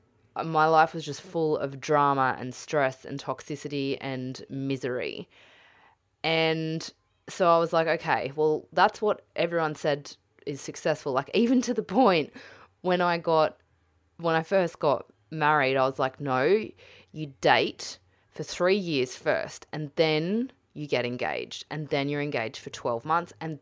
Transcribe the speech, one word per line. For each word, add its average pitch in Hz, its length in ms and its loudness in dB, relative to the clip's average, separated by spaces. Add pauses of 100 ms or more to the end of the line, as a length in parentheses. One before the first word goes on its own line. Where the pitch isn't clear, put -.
(420)
my 160 260 2
life 160 260 6
was 165 100 -8
just 147 160 -8
full 165 380 -2
of 139 240 -6
drama 139 580 2
and 127 160 -10
stress 135 480 -2
and 135 180 -10
toxicity 139 760 -6
and 131 500 -8
misery. 131 760 -4 (960)
And 160 640 0 (400)
so 175 220 2
I 170 80 8
was 165 160 0
like, 165 140 2
"Okay, 156 480 0
well, 151 360 0
that's 190 300 2
what - 240 -2 (100)
everyone 165 380 0
said 147 420 -2 (300)
is 139 160 -8
successful." 151 520 -4
Like, 131 200 -2
even 240 300 4
to 240 100 -2
the 226 80 -2
point 185 500 4 (500)
when 180 200 2
I 175 160 2
got, 160 400 2 (600)
when 165 180 0
I 165 80 2
first 180 340 0
got 147 300 0 (240)
married, 147 460 2
I 135 100 4
was 135 100 -4
like, 131 240 -2
"No, 143 460 2 (440)
you 151 300 -10
date - 560 2 (320)
for - 140 -10
three 180 320 0
years 156 400 -2
first, - 580 -4
and 151 220 -6
then 170 560 2 (240)
you 147 100 -10
get 123 220 0
engaged, 82 640 -6
and 151 180 -8
then 139 180 0
you're 147 140 -2
engaged 139 380 -6
for - 100 -14
twelve 120 340 -6
months, 170 380 -2
and 160 200 -8